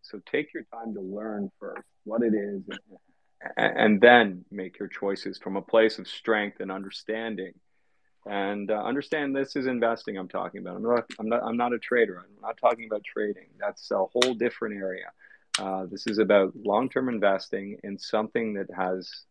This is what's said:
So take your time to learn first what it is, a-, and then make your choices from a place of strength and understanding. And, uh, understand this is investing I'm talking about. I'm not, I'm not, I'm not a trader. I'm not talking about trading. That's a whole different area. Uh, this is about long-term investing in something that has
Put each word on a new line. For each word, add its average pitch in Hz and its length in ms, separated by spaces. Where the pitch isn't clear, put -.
So 101 280
take 151 240
your 170 100
time 113 300
to 101 80
learn 101 480
first - 220
what 113 180
it 113 120
is, 101 280
a-, - 40
and 107 380
then 113 520
make 92 280
your 98 100
choices 98 480
from 98 180
a 98 60
place 110 360
of 95 100
strength 104 520
and 98 120
understanding. 98 840
And, 101 460
uh, 107 40
understand 139 600
this 135 220
is 131 80
investing 113 520
I'm 92 120
talking 95 320
about. 92 160
I'm 104 60
not, 117 220
I'm 107 80
not, 120 160
I'm 113 140
not 120 160
a 117 60
trader. 110 400
I'm 101 220
not 110 160
talking 117 280
about 107 180
trading. 104 440
That's - 320
a 104 60
whole 123 380
different 110 400
area. 92 320
Uh, 95 320
this 98 160
is 104 120
about 101 360
long-term 123 540
investing 101 760
in 98 160
something 110 540
that 98 220
has 92 360